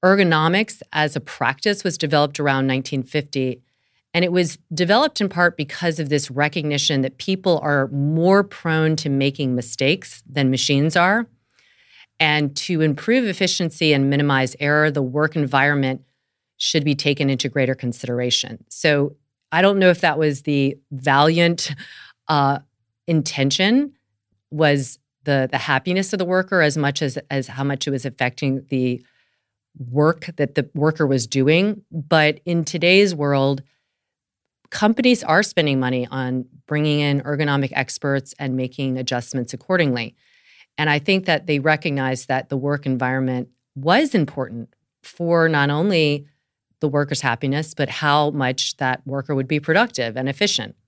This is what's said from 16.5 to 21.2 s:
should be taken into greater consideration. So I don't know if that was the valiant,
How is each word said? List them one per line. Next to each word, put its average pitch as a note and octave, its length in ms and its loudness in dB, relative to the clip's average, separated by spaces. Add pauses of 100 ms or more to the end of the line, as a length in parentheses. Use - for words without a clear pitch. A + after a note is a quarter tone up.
should - 260 -2
be D3 120 0
taken C#3+ 340 0
into C3+ 220 -2
greater C3 240 0
consideration. B2 960 -6
So D3 460 0 (360)
I D#3+ 80 2
don't G3 180 4
know F#3 120 6
if F3 100 2
that D#3+ 180 2
was D3+ 240 0
the C#3 360 0 (140)
valiant, D3+ 840 2 (540)